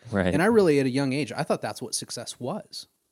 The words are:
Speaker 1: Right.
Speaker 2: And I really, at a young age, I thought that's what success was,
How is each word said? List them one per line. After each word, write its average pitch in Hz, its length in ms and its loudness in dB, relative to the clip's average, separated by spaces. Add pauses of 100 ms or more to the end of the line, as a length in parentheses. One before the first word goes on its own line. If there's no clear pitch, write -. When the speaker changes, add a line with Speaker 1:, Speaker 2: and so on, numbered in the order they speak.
(120)
Speaker 1:
Right. 92 220 2
Speaker 2:
And 151 80 4
I 196 60 4
really, 190 320 6
at 135 60 4
a 131 40 2
young 135 240 0
age, 131 180 -4
I 143 120 -6
thought - 180 -4
that's 110 200 -8
what 117 120 -12
success - 460 -10
was, - 480 -10 (240)